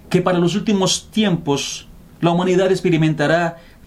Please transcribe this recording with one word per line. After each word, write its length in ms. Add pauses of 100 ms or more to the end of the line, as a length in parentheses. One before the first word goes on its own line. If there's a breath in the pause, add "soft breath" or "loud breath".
que 140
para 160
los 160
últimos 560
tiempos 760 (340)
la 100
humanidad 400
experimentará 880 (280 loud breath)